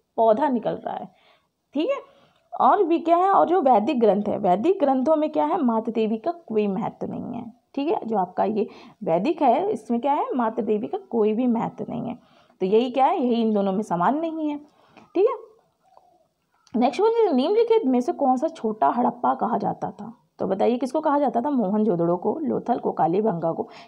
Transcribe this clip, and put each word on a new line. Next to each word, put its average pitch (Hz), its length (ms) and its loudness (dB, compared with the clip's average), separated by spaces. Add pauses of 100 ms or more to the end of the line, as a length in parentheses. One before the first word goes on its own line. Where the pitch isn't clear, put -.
(160)
पौधा 226 320 4
निकल 208 260 -2
रहा - 200 -8
है। - 180 -12 (640)
ठीक 330 160 0
है, 554 60 0 (640)
और 339 240 4
भी 330 140 2
क्या 339 180 2
है? 370 140 2
और 302 180 4
जो 359 120 4
वैदिक 247 400 2
ग्रंथ 208 280 4
है, - 100 -2
वैदिक 214 420 2
ग्रंथों 277 360 2
में 311 160 -2
क्या 302 120 2
है? 330 180 -2
मातृ 226 300 0
देवी 220 240 0
का 330 160 -4
कोई 220 340 -2
महत्व 196 400 -4
नहीं - 280 -10
है। - 180 -12 (220)
ठीक 285 140 -4
है, - 180 -2
जो 220 100 -2
आपका 185 280 -2
ये 220 240 -2 (340)
वैदिक 208 400 0
है 311 300 2
इसमें 240 280 -4
क्या 277 120 0
है? 415 220 -2
मातृ 240 280 -2
देवी 214 240 -2
का 381 120 -6
कोई 214 340 0
भी 247 140 0
महत्व 220 420 -2
नहीं 156 200 -8
है। - 100 -10 (420)
तो 185 60 -2
यही 226 240 2
क्या 262 160 2
है? 339 160 2
यही 233 200 0
इन 220 120 2
दोनों 196 180 0
में 208 100 -2
समान 196 360 0
नहीं 320 300 -6
है। 294 100 -6 (560)
ठीक 381 120 4
है, 523 180 -2 (1400)
नेक्स्ट 277 200 0
क्वेश्चन, 427 360 2
निम्नलिखित 415 500 2
में 254 140 2
से 349 120 -2
कौन 262 240 2
सा 311 120 -2
छोटा 233 400 -2
हड़प्पा 240 460 0
कहा 233 240 -2
जाता - 320 -6
था? 220 240 -16 (240)
तो - 80 -4
बताइए 214 300 0
किसको 262 240 -2
कहा 294 180 2
जाता 247 220 0
था? 285 100 -2
मोहनजोदड़ो 196 680 2
को, 214 220 -2
लोथल 240 400 -2
को, 190 140 -4
कालीबंगा 170 600 0
को - 160 -6 (200)